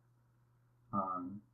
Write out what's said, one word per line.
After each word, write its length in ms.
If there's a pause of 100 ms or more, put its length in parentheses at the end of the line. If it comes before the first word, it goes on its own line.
(920)
on 480 (120)